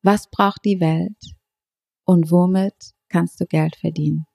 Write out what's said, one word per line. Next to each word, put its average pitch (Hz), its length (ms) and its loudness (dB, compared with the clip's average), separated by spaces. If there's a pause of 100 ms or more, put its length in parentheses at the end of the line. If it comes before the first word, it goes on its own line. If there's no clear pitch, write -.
Was 208 260 2
braucht - 360 -2
die 196 140 0
Welt? 165 560 -2 (680)
Und 170 240 4
womit 185 640 0 (160)
kannst 170 320 -2
du 175 60 -4
Geld 156 280 -2
verdienen? 156 600 -4